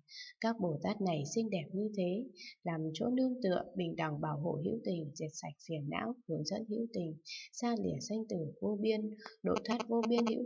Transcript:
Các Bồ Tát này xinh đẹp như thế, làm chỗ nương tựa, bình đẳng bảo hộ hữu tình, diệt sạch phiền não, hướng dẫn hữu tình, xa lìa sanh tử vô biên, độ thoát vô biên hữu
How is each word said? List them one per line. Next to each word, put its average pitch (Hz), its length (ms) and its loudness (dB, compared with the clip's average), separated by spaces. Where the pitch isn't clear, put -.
Các 226 200 2
Bồ 170 220 2
Tát 208 180 0
này 165 220 2
xinh 226 160 2
đẹp 170 220 0
như 208 240 0
thế, 190 280 2
làm 165 180 0
chỗ 233 160 2
nương 254 320 2
tựa, 180 220 4
bình 170 200 0
đẳng 156 240 0
bảo 151 180 0
hộ 156 260 0
hữu 220 200 0
tình, 165 300 -2
diệt 156 180 -6
sạch 156 220 -8
phiền 151 220 -2
não, 220 240 -2
hướng 151 160 0
dẫn 208 240 -4
hữu 226 240 0
tình, 165 240 -2
xa 233 300 0
lìa 165 180 2
sanh 220 280 -2
tử 208 80 0
vô 202 200 0
biên, 214 300 2
độ 185 120 4
thoát 226 240 0
vô 226 200 4
biên 233 180 6
hữu 247 200 0